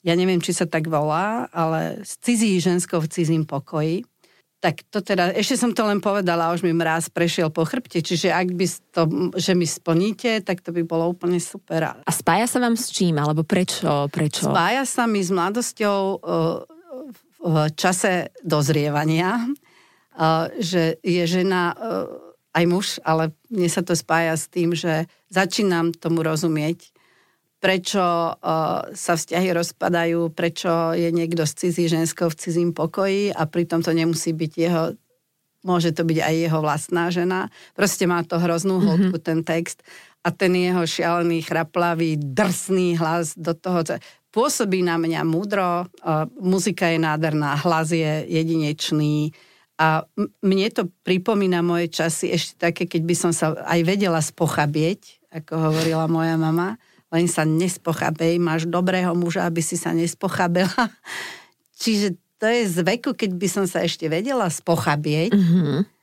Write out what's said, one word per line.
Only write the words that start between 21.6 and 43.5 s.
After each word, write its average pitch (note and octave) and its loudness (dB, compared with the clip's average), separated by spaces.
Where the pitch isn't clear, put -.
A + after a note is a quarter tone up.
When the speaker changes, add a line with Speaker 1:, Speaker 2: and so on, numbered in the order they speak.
Speaker 1:
eh, F#3+ -6
aj E3+ 4
muž, F3+ 2
ale D#3+ 0
mne F3+ 0
sa F3 0
to F3 -2
spája E3 0
s D#3+ -4
tým, E3+ 0
že D#3+ -2
začínam F3+ 0
tomu E3 -2
rozumieť, D#3+ -2
prečo, F#3+ 0
eh, E3+ 0
sa - -4
vzťahy F3+ -2
rozpadajú, E3+ 0
prečo E3 0
je E3+ 0
niekto E3 0
s D3+ -2
cizí F3 0
ženskou E3 0
v D#3+ -4
cizím F3 0
pokoji F#3+ -2
a - -4
pritom E3+ -2
to E3 -2
nemusí E3 0
byť D#3 -4
jeho, E3+ 0
môže F3 2
to E3 -2
byť E3 2
aj D#3+ 2
jeho D#3+ 0
vlastná D3+ -2
žena. F#3 -2
Proste G3 0
má F3 2
to E3+ -4
hroznú F3 0
Speaker 2:
Mhm. F3+ 4
Speaker 1:
hĺbku, F#3 2
ten D#3+ -2
text. E3 -4
A - -2
ten F3+ 0
jeho F3+ 2
šialený, E3+ 0
chraplavý, E3 0
drsný F3+ 0
hlas E3 -2
do E3+ -4